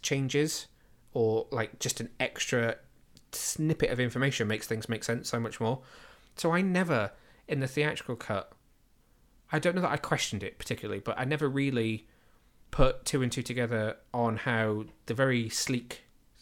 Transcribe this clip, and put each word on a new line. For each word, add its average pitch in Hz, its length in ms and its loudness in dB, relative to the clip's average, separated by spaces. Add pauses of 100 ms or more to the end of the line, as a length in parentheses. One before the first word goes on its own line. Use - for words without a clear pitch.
changes 143 680 0 (440)
or, 113 380 2
like, 113 300 -4
just - 200 -2
an 117 80 -6 (120)
extra 117 560 0 (560)
snippet - 580 0
of 123 80 0
information 123 480 0
makes 107 200 -2
things 110 220 -4
make 110 140 -4
sense - 260 -4
so 120 120 -2
much 113 200 -6
more. 117 200 0 (560)
So 165 160 2
I 175 80 4
never, 175 500 2 (380)
in 139 100 -2
the 135 80 0
theatrical 147 480 -2
cut, - 380 -4 (1000)
I 156 80 2
don't 175 160 2
know 185 80 0
that 165 80 2
I 147 60 2
questioned - 480 -2
it - 140 -10
particularly, 104 420 -4
but - 180 -4
I 127 60 -2
never 147 240 0
really 123 580 0 (640)
put - 340 6
two 135 180 0
and 123 100 0
two 127 100 -4
together 117 540 -2 (180)
on 117 220 2
how 110 480 0 (220)
the 117 80 -4
very 123 340 2
sleek - 560 -4 (380)